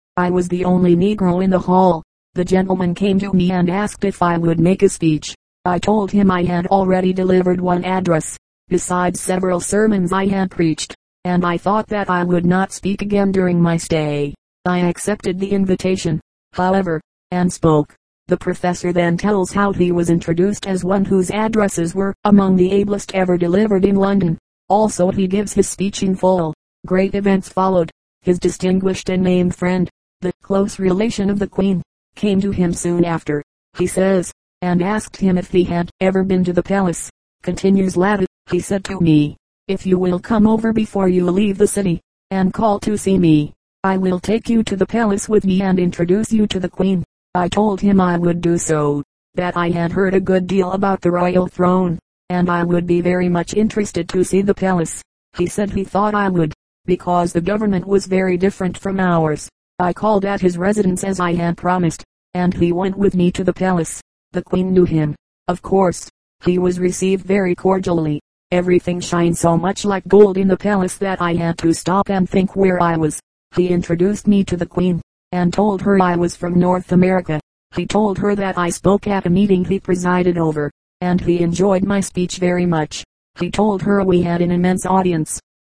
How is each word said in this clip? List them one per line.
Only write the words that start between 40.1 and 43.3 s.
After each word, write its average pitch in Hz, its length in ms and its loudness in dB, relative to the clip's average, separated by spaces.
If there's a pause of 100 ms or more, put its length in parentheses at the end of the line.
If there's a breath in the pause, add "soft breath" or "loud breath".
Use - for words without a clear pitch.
come 214 280 2
over 220 240 0
before 208 380 0
you 180 200 2
leave 196 280 0
the 202 100 4
city, 180 320 -2 (320)
and 190 220 0
call 208 260 0
to 214 180 -4
see 190 220 0
me, 151 320 4 (320)